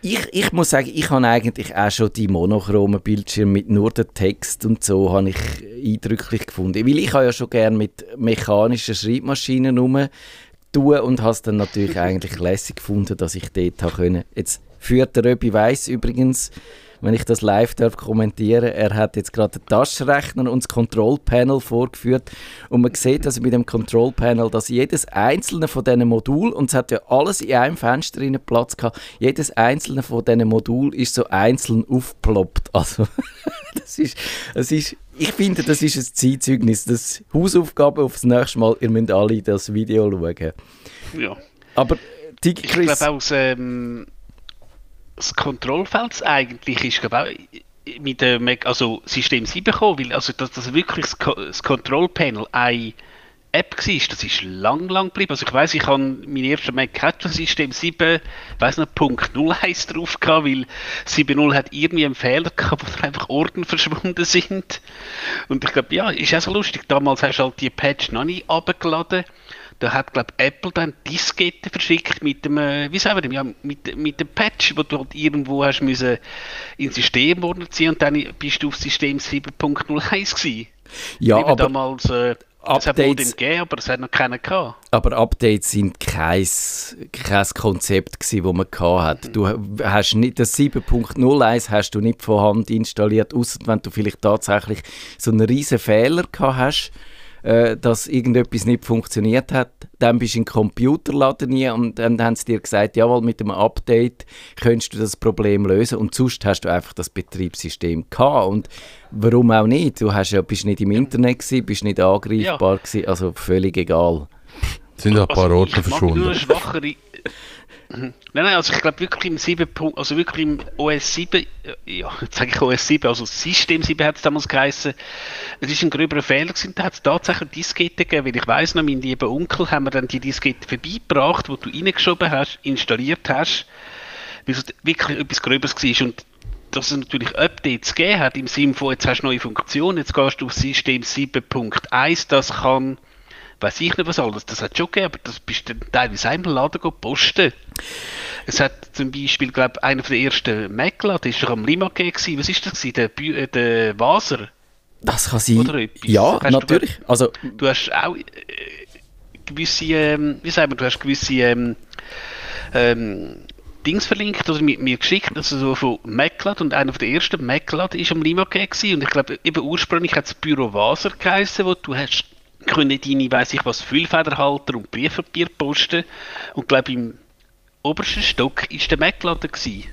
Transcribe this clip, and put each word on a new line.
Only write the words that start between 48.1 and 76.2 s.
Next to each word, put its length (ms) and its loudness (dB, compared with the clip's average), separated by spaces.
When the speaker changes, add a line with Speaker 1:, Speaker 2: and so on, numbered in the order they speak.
Speaker 3:
der 200 4
Mac, 260 0
also 380 0
System 420 -2
sieben 260 -2
gekommen, 280 2
weil, 120 -6
also, 240 -2
dass, 140 -6
dass 240 -10
wirklich 320 -2
das 120 -8
Ko-, 180 0
das 260 -10
Control 460 0
Panel 420 -2
eine 420 0
App 240 -2
war, 180 -2
das 140 -8
ist 180 -4
lang, 460 -2
lang 200 0
geblieben. 220 -4
Also 160 -4
ich 60 -6
weiss, 220 2
ich 120 0
hab 140 4
meinen 440 -4
ersten 300 -2
Mac 200 -2
gehabt, 300 0
das 100 -6
System 360 -2
sieben, 500 0
weiss 200 2
noch, 140 -2
Punkt 440 0
null 240 2
eins 260 -2
drauf 320 -8
gehabt, 280 4
weil 200 0
sieben 320 0
null 180 4
hat 160 0
irgendwie 340 0
einen 120 -2
Fehler 340 0
gehabt, 340 -2
wo 220 -6
einfach 220 -8
Ordner 360 -2
<laughs> 20 -14
verschwunden 580 -2
sind. 560 -2
Und 140 -2
ich 100 -4
glaub, 200 0
ja, 180 0
ist 240 0
auch 60 2
so 120 -4
lustig, 360 -4
damals 340 2
hast 160 0
du 60 4
halt 160 -6
die 100 -2
Patch 400 -2
noch 140 -4
nicht 260 -6
runtergeladen. 720 -2
Da 120 -2
hat, 200 -2
glaub, 240 -4
Apple 360 -2
dann 200 -2
Disketten 640 -2
verschickt 520 -2
mit 220 -2
dem, 140 0
äh, 340 -2
wie 60 -4
sagen 180 2
wir 60 -2
dem, 100 -4
ja, 120 -4
mit, 340 -8
mit 240 -4
dem 80 -4
Patch, 480 -2
wo 80 -2
du 140 -4
halt 160 -10
irgendwo 500 0
hast 160 0
müssen 360 0